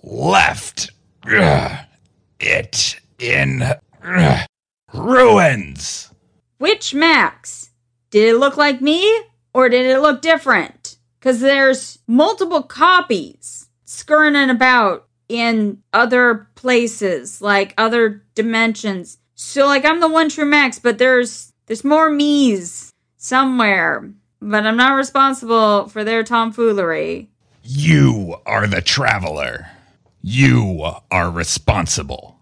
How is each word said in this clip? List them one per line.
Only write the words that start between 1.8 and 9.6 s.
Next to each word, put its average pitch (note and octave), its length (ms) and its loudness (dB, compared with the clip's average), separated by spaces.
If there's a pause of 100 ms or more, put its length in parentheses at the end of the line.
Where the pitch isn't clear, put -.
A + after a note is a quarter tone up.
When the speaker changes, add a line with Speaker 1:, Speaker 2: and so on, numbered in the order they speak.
Speaker 1:
it - 600 -4 (200)
in, C3 440 -2 (400)
ugh, F3 440 0 (460)
ruins. D#3 1200 2 (460)
Speaker 2:
Which F#4 380 -2
Max? D4 760 -2 (400)
Did A3 260 4
it A#3 40 2
look C#4 180 0
like C#4+ 240 0
me, F#4 400 2 (320)
or B3+ 160 4